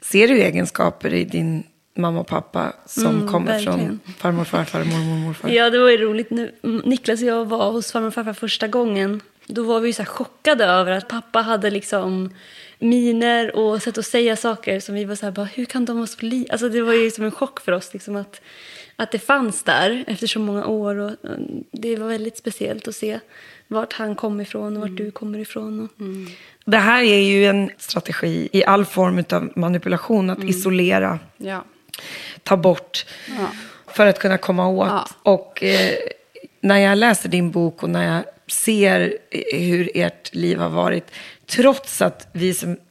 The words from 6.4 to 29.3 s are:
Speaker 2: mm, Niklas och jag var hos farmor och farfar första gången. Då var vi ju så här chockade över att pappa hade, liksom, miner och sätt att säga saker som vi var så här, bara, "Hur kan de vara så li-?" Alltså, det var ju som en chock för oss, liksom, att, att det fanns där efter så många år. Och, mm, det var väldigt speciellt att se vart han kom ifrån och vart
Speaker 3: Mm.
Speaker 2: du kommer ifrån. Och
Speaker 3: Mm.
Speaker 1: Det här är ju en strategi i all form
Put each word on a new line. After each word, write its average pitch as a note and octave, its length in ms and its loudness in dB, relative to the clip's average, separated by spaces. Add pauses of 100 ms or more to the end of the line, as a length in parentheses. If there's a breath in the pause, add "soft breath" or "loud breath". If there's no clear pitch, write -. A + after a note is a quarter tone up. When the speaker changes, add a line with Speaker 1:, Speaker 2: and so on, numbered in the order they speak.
Speaker 2:
mm, A3+ 220 -2
Niklas B3 360 0
och B3 60 0
jag A#3 180 0
var G#3+ 260 0
hos A3+ 200 -4
farmor A3+ 160 -2
och G#3+ 60 -6
farfar A3 200 -6
första G#3+ 340 -4
gången. G#3 540 0 (260)
Då A3+ 160 -4
var A3+ 160 2
vi A3+ 80 0
ju A#3 60 0
så A3 80 -6
här F#3+ 80 -6
chockade B3+ 560 0
över F#3 260 4
att F#3+ 160 -2
pappa A3+ 340 -2
hade, G#3+ 300 0
liksom, F#3 580 -2 (500 loud breath)
miner A#3 760 2
och G#3+ 280 2
sätt A3+ 140 -4
att A3 80 -4
säga A#3 300 2
saker A3 440 -2
som G3+ 160 -8
vi G#3 100 -4
var G#3 100 -6
så G#3 100 -8
här, G3+ 80 -4
bara, G3+ 120 -6
"Hur A#3+ 200 -8
kan B3 200 -4
de A#3 120 -4
vara A#3 100 -4
så - 180 -14
li-?" A#3+ 260 -4
Alltså, A3+ 180 -2
det A#3 120 0
var A3+ 120 2
ju A3+ 180 4
som G#3+ 140 -6
en G#3+ 60 -2
chock - 280 -6
för - 120 -4
oss, F3+ 220 -4
liksom, G3+ 220 -10
att, G3+ 260 -12 (540 loud breath)
att A3 160 -6
det A3+ 80 -4
fanns C4 440 0
där F#3 440 2
efter A3 200 -6
så A3 120 -2
många G3+ 260 -2
år. G#3 300 -4
Och, G3+ 160 -6 (140)
mm, - 460 -10
det A3+ 240 -4
var G#3+ 120 -8
väldigt A3+ 300 -6
speciellt G#3+ 500 -8
att A3 80 -10
se A3 240 -6 (480 loud breath)
vart A3 260 -4
han G#3+ 220 -6
kom G#3 260 -4
ifrån G#3 340 -8
och G#3 60 -6
vart G3+ 80 -6
Speaker 3:
Mm. G3 160 -8
Speaker 2:
du G#3 60 -10
kommer G#3+ 280 -8
ifrån. G#3+ 400 -10
Och A3 220 -12
Speaker 3:
Mm. F#3+ 260 -10 (380 loud breath)
Speaker 1:
Det G#3+ 120 4
här A#3 260 6
är G#3 160 6
ju G3 260 6
en G3 320 2
strategi E3 760 -4
i F#3+ 140 4
all G3 200 6
form F3+ 460 2